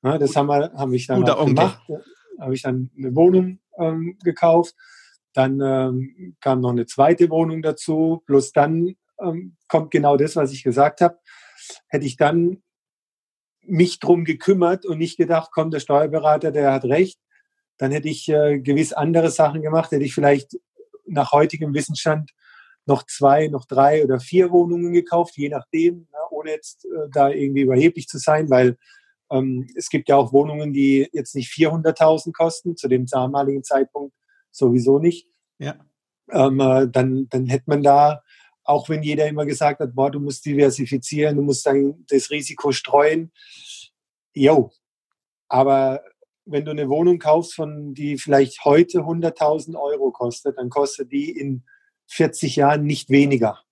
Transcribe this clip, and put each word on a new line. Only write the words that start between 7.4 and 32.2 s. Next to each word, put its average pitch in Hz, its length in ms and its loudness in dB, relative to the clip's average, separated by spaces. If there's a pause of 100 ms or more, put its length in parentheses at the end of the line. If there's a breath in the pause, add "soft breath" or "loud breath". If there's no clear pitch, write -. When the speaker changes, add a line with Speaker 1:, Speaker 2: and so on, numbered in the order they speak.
Speaker 1:
dazu. 160 640 -2
Bloß 139 260 2
dann, 165 440 0 (240)
ähm, 180 360 -8 (140)
kommt 160 220 -2
genau 147 260 2
das, 151 180 -2
was 143 160 -2
ich 131 120 -16
gesagt 135 380 0
habe. 175 160 2 (680 loud breath)
Hätte 143 180 -6
ich 127 120 -8
dann 170 440 0 (1080)
mich 175 300 0
drum 175 240 2
gekümmert 175 640 0
und 165 140 -6
nicht 165 180 -6
gedacht, 160 340 -2
"Komm, 160 200 -4
der 147 100 -6
Steuerberater, 151 720 0
der 143 200 2
hat 135 140 -2
recht", 160 340 0 (580)
dann 135 140 -4
hätte 147 160 -4
ich, - 220 -8
äh, 151 300 2
gewiss 143 340 -2
andere 165 360 0
Sachen 156 320 0
gemacht, 160 300 -2
hätte 143 140 0
ich 127 80 -6
vielleicht 143 440 0 (480)
nach 147 280 -2
heutigem 151 400 0
Wissensstand 156 580 -4 (540 soft breath)
noch - 180 0
zwei, 147 460 2
noch 139 160 -8
drei 143 400 4
oder 127 160 0
vier 175 300 2
Wohnungen 175 420 2
gekauft, 170 420 0
je 143 140 -6
nachdem, 165 480 -2
ne, 160 200 -20 (120)
ohne - 220 -10
jetzt, - 340 -12
äh, 151 260 -8
da 143 180 2
irgendwie 139 340 -2
überheblich 131 440 2
zu 151 120 -12
sein, 156 300 0
weil, 127 280 4 (520 soft breath)
ähm, 131 460 -4
es 117 140 -10
gibt 143 180 -4
ja 143 80 4
auch 127 160 2
Wohnungen, 147 400 0
die 139 400 2
jetzt 147 240 -8
nicht 131 140 -8
vierhunderttausend 160 840 0